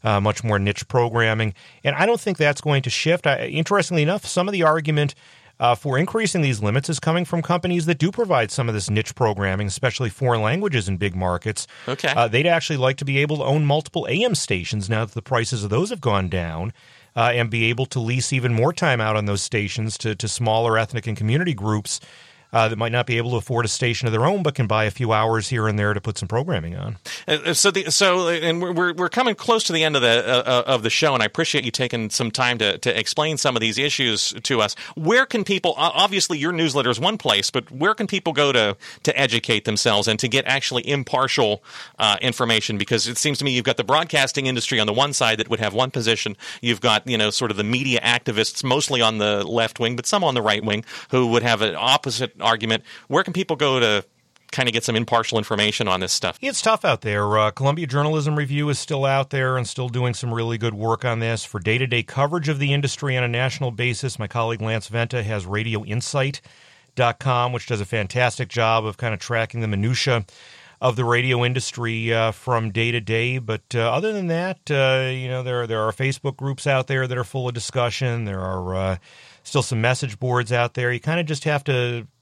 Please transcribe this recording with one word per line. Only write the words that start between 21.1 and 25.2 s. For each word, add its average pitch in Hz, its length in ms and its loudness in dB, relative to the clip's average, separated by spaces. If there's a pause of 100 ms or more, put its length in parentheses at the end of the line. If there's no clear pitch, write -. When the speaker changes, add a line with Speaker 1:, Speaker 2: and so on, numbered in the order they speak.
Speaker 1:
community 143 380 0
groups, 107 460 -2 (540)
uh, 113 140 4
that 113 80 -2
might 113 160 -2
not 120 140 0
be 117 120 0
able 117 140 -2
to 120 60 0
afford 117 260 -2
a 110 60 -2
station 120 380 -2
of 110 40 0
their 113 140 2
own, 190 180 0
but 147 120 0
can 120 120 0
buy 110 160 2
a 104 80 0
few 113 220 -2
hours 110 340 2